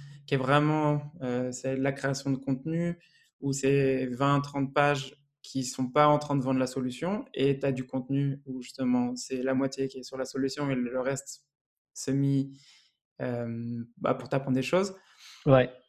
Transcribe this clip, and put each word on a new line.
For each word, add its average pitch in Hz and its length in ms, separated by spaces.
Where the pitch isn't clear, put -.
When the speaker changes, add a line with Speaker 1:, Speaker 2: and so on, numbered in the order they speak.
Speaker 1:
qui 143 60
est 135 40
vraiment, 147 640
euh, 127 280
c'est 135 260
de 135 60
la 135 100
création 139 380
de 131 60
contenu, 165 640
où 139 120
c'est 135 540
vingt, 139 340
trente 139 340
pages 143 420
qui - 200
sont 123 260
pas 147 200
en 147 100
train 147 160
de 139 80
vendre 131 160
la 131 80
solution, 131 680
et 139 280
t'as 143 100
du 127 160
contenu 139 600
où 127 160
justement 123 520
c'est 127 300
la 131 100
moitié 135 320
qui 135 140
est - 20
sur 131 160
la 131 60
solution 135 480
et - 20
le 123 260
reste - 440
semi, 139 640
euh, 120 600
bah, - 160
pour - 140
t'apprendre 139 280
des 131 60
choses. 190 340
Speaker 2:
Ouais. 131 240